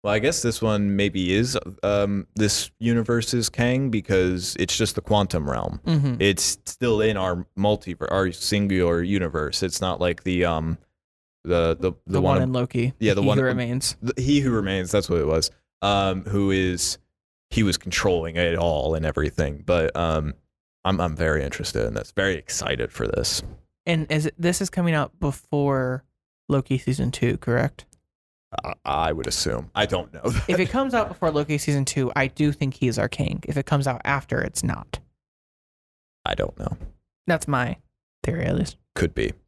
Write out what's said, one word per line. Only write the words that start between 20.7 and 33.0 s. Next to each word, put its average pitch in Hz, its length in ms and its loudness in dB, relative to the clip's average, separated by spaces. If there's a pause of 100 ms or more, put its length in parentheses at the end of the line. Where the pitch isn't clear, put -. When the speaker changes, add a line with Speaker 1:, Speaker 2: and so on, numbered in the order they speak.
Speaker 1:
I'm, 92 160 2
I'm 82 160 -2
very 76 260 2
interested 58 420 -4
in 55 100 -4
this. - 180 -6
Very 98 240 0
excited - 560 -6
for 55 160 -4
this. - 340 -2 (440)
Speaker 2:
And 160 260 0
is 156 140 0
it, - 120 -4
this 175 220 0
is 190 100 -2
coming 170 240 2
out 147 240 -2
before 135 880 -2 (440)
Loki 135 300 2
season 131 320 0
two, - 280 0
correct? - 480 -2 (800)
Speaker 1:
I, - 100 -8 (100)
I 78 280 0
would 78 140 -4
assume. - 480 -4
I 104 120 2
don't 90 260 -4
know. 78 120 -16
<laughs> 117 240 -2
Speaker 2:
If 277 120 2
it - 100 0
comes 262 240 0
out 220 140 0
before 175 240 -2
Loki 147 260 0
season 143 280 0
two, 127 280 -2
I 135 140 2
do 147 240 2
think 135 220 -2
he - 120 0
is 117 140 0